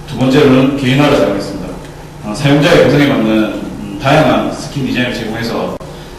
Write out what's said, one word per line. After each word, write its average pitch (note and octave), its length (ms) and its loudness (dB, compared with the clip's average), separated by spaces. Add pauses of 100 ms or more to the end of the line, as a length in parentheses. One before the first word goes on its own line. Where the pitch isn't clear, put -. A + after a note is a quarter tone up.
두 A2+ 80 -8
번째로는 C3 600 4
개인화를 C#3 400 2
사용했습니다. - 500 -2 (560)
어, G#2 100 -6
사용자의 D3+ 500 4
개성에 C#3+ 220 4
맞는, A2 220 0
음, G#2+ 760 -4
다양한 B2+ 520 2
스킨 - 320 -6
디자인을 A#2 260 -2
제공해서 A2+ 680 -6 (400)